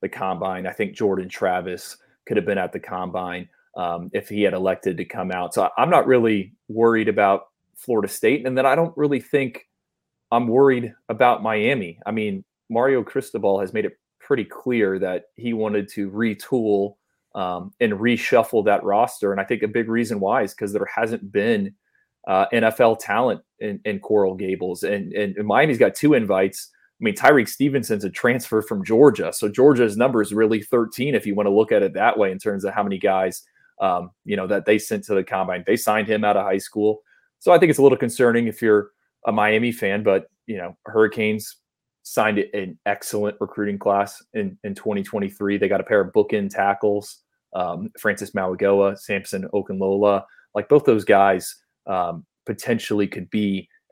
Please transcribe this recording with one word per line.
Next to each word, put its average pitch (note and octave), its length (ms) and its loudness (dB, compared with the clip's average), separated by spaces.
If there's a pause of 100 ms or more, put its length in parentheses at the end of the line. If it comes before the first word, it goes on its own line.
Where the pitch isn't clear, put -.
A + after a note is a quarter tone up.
the F#2+ 80 -4
combine. F#2 560 -6
I F2+ 80 -6
think G2+ 220 -6
Jordan F#2+ 340 -2
Travis F2+ 680 -6 (280)
could G#2+ 120 -6
have F#2 100 -2
been G2+ 100 -2
at F2+ 160 -4
the F#2+ 60 -10
combine, F2+ 680 -10 (280)
um, F2 380 -6
if G2+ 140 -8
he G#2 140 -4
had F#2 120 2
elected F#2 420 -2
to F2 80 -8
come F#2 280 -8
out. F2+ 220 -6
So F#2+ 100 0
I, - 120 -2
I'm C#3 140 2
not D#3 160 4
really A2+ 480 2 (140)
worried A2+ 400 2
about G2 400 2 (260)
Florida A2 320 -2
State. A#2+ 400 0
And B2+ 100 -4
then C3 80 4
I C#3 120 2
don't E3 200 -2
really C#3+ 220 0
think - 480 -4 (640)
I'm A#2+ 160 2
worried B2 480 4 (140)
about A2+ 340 2
Miami. G#2+ 640 -2
I G#2 60 -4
mean, G#2 320 -4 (260)
Mario B2 320 2
Cristobal G2+ 560 -2
has F#2+ 140 -6
made G#2+ 140 -2
it - 120 -12 (300)
pretty G#2 160 0
clear G#2 540 0
that F#2 260 -4 (120)
he A#2 180 -6
wanted G#2 340 -2
to G2+ 220 -6
retool, G#2 880 -2 (380)
um, F2+ 460 -6
and A2 140 0
reshuffle A2+ 720 2
that G2+ 180 2
roster. G2+ 480 0
And G2 80 -2
I F#2+ 40 -2
think G#2+ 180 -4
a G#2+ 60 0
big A2 200 -2
reason A2+ 320 -2
why A2 220 0
is G2 120 -4
'cause G2+ 180 -6
there G2+ 220 -2
hasn't A2 380 -4
been, G2+ 420 0 (520)
uh, F#2+ 260 2
N A2+ 100 2
F A2 180 2
L A2+ 140 4
talent G#2+ 460 -2 (180)
in, G#2 280 -8
in G2 140 -4
Coral G2 340 2
Gables. F#2 480 -6
And, G2+ 320 -4
and, G2 220 -4
and G#2 100 -6
Miami's C3 320 2
got G#2 160 4
two D3+ 180 2
invites. G2 580 0 (300)
I A#2 40 -4
mean, G#2 100 0
Tyreek C#3 340 6
Stevenson's A#2+ 560 -2
a F#2 60 -6
transfer A#2+ 500 0
from G2+ 240 -4
Georgia. A2 480 4
So - 160 -2
Georgia's A#2+ 480 4
number A#2 240 2
is G#2 140 -2
really A2 280 2
thirteen B2 520 -2
if - 120 -2
you G2+ 80 -4
wanna G2+ 240 0
look A2 140 4
at G2+ 100 4
it F2 120 0
that G#2 240 2
way G2 120 2
in F#2+ 80 -6
terms G2+ 260 -4
of G2 100 -6
how G#2 80 0
many G2 160 -4
guys, F#2+ 460 -2 (360)
um, F2+ 300 -2 (140)
you G#2 120 -6
know, F#2 100 -4
that G2 200 -2
they G#2+ 120 4
sent G#2 260 -6
to G#2 100 -4
the F#2+ 100 0
combine. F#2 420 -6
They A2 100 2
signed G#2+ 320 0
him G#2+ 160 0
out G#2 120 2
of G2 80 0
high G2 140 0
school. G#2+ 420 -2 (380)
So F3 140 4
I E3 60 8
think E3 120 4
it's C#3 80 0
a C3+ 40 2
little C3 240 6
concerning A#2 420 2
if G#2+ 120 -8
you're G#2 300 2 (360)
a A2+ 60 0
Miami G#2+ 400 2
fan, G#2 300 -4
but, F#2+ 260 2 (180)
you G#2+ 120 -10
know, F2 260 -12
Hurricanes G#2+ 720 0 (460)
signed G#2+ 360 0
an F#2+ 480 -6
excellent G#2 540 -4
recruiting G2+ 380 -4
class G2+ 440 -2 (100)
in, G2+ 320 -6
in G2 100 -8
twenty G2+ 280 -4
twenty-three. G2+ 560 -4
They G2 100 0
got F#2+ 120 0
a - 40 -6
pair G#2+ 160 2
of F2+ 120 -2
bookend G2+ 380 0
tackles, G2+ 720 -2 (320)
um, F2+ 440 -6
Francis G2+ 340 -4
Mauigoa, G2 680 0
Samson F#2+ 560 -8
Okunlola. G2 720 0 (300)
Like, G2+ 140 -4
both D3 160 6
those A2 200 4
guys, G2 500 4 (320)
um, F2 380 -4 (220)
potentially A2 600 -2
could F#2 240 -10
be G2+ 380 -2 (240)